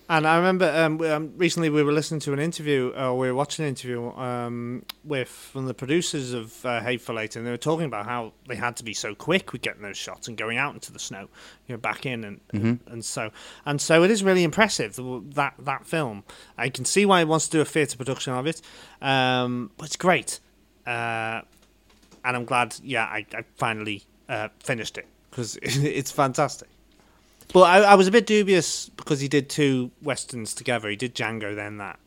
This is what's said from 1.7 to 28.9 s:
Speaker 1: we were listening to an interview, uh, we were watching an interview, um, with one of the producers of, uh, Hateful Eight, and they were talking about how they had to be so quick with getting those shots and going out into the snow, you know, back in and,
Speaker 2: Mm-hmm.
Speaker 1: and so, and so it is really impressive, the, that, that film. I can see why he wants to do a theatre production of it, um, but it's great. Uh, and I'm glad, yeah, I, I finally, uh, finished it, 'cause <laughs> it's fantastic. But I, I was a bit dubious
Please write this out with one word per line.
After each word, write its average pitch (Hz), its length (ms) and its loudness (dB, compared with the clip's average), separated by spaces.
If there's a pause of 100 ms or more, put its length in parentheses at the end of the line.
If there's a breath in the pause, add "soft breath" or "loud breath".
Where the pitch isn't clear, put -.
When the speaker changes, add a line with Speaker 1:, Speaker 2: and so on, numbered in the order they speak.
Speaker 1:
we 147 120 4
were 143 100 2
listening 151 280 0
to 143 140 -4
an 139 40 -2
interview, 147 560 -2
uh, 131 200 -2
we 131 140 0
were 127 60 -2
watching 143 300 -4
an 147 60 -2
interview, 120 480 -8
um, 120 640 -6 (180)
with 139 520 -8
one 135 100 -6
of 131 40 -6
the 127 60 -6
producers 143 600 -2
of, 113 320 -12
uh, 120 160 -2
Hateful 117 360 -4
Eight, 110 180 -8
and 117 100 -8
they 120 40 -6
were 120 60 -6
talking 160 300 -2
about 110 180 -6
how 117 300 -8 (120)
they 123 80 -10
had 120 220 -4
to - 80 -14
be 110 80 -8
so 107 220 -8
quick 175 400 0
with 120 80 -10
getting - 180 -6
those 101 160 -12
shots - 320 -12
and 117 80 -12
going 113 220 -4
out 139 160 -4
into - 180 -18
the - 60 -18
snow, 98 240 -12 (440 soft breath)
you 127 80 -10
know, 113 40 -12
back 110 260 -6
in 123 200 -6
and, 101 160 -16 (120)
Speaker 2:
Mm-hmm. 113 400 -2
Speaker 1:
and 117 100 -14
so, 110 280 -8 (340 loud breath)
and 147 160 -2
so 165 220 6
it 185 80 6
is 220 120 2
really 185 220 4
impressive, 156 520 0
the, 127 260 -8 (140)
that, 139 240 -2
that 135 260 -6
film. 123 360 -4 (360 soft breath)
I 120 100 -2
can 131 160 -6
see 202 220 4
why 190 140 6
he 165 40 4
wants 156 220 2
to - 60 -6
do 160 100 4
a - 20 4
theatre 151 320 0
production 127 380 -6
of 127 120 -4
it, 160 140 -4 (400 soft breath)
um, 127 800 0
but 160 80 -12
it's - 100 -6
great. 170 420 0 (480)
Uh, 113 540 -4 (840)
and 123 100 0
I'm 120 80 -4
glad, 120 380 0
yeah, 120 220 -2
I, 107 200 -6 (100)
I 117 100 -8 (120)
finally, 107 460 -4 (260)
uh, 110 200 -4 (100)
finished 113 400 -6
it, - 80 -14 (240)
'cause 117 280 -8
<laughs> - 40 -14
it's 135 480 -2
fantastic. 135 580 0 (840)
But 180 120 10
I, 175 180 10
I 202 120 12
was 190 140 8
a - 20 4
bit 214 160 6
dubious 196 720 2